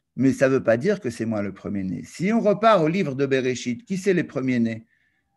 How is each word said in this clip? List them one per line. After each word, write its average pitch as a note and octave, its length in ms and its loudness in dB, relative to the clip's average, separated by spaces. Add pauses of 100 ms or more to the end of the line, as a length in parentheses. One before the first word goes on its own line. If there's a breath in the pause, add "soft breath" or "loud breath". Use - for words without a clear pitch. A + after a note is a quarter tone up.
(160 soft breath)
Mais C3 160 4
ça C3+ 160 2
veut C3+ 160 2
pas A#2 140 4
dire G3 220 0
que B2+ 100 -6
c'est A2+ 160 -6
moi A2 160 -2
le G2 100 -6
premier-né. F#2+ 500 -6
Si F#3 300 -4
on A3+ 80 2
repart G3+ 420 4
au D3+ 60 2
livre E3 260 -2
de C#3 120 0
Bereshit, B2+ 580 -2
qui F#3 140 -6
c'est F#3 160 0
les D#3+ 100 0
premiers-nés ? A#2+ 640 -2 (500)